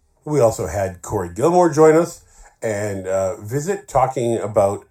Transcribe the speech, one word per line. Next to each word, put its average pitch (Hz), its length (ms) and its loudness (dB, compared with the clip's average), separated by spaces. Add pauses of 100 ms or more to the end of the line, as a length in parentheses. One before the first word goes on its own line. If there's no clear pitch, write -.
(260)
We 151 140 0
also 110 260 2
had 92 340 -6
Corey 92 320 -6
Gilmore 170 380 2
join 156 260 6
us 165 280 -2 (360)
and, 101 460 -6
uh, 95 340 -2
visit, 147 480 -6
talking 123 480 0
about 101 540 0